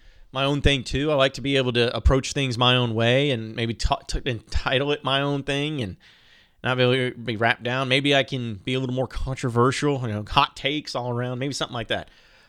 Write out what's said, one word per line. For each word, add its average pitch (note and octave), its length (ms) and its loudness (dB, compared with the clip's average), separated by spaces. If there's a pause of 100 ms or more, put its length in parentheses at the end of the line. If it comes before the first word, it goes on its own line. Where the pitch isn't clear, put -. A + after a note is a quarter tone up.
(340)
my C3 100 -2
own C#3+ 180 0
thing C#3 220 2
too. C#3+ 280 -2
I D3 40 2
like C3+ 200 4
to B2+ 60 -10
be C#3 140 0
able B2+ 180 2
to A#2 220 2
approach C3 380 2
things C3 240 -2
my B2 180 6
own A#2+ 200 2
way B2+ 360 4
and A2 240 -6
maybe A#2 180 -2
ta-, - 340 0
t-, - 180 -4
entitle C3 640 0
it D3 120 -2
my C3+ 180 0
own C#3+ 220 -2
thing C#3+ 380 -4
and F#2 160 -8 (640)
not B2 140 0
really B2+ 340 2
be A#2 260 -6
wrapped A#2 240 2
down. B2+ 260 -2
Maybe C#3 280 2
I C3+ 80 4
can A#2+ 320 -6
be B2+ 180 -6
a C3 60 -2
little B2+ 160 -4
more B2+ 120 -2
controversial, C3 920 0
you B2 60 -6
know, G#2+ 200 -6
hot - 300 2
takes C#3+ 380 -4
all B2 160 -4
around, B2 260 -4
maybe C3+ 160 -4
something C3+ 220 -6
like A2+ 140 -6
that. F#2+ 200 -4 (400)